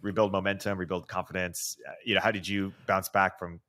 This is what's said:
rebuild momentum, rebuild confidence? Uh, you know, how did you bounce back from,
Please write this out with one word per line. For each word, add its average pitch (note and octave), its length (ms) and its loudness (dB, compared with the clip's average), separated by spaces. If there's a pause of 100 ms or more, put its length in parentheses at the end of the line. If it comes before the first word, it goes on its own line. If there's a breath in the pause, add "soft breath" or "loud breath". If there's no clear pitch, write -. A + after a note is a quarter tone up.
rebuild G2+ 320 2
momentum, G2 460 0
rebuild F2+ 300 -4
confidence? F2+ 680 -6 (100)
Uh, C#2+ 60 -12 (140)
you A2 80 4
know, F#2+ 80 6
how A2 80 4
did G2 180 -4
you G2 240 -2 (140)
bounce F#2+ 240 0
back F#2+ 280 4
from, F2 300 -12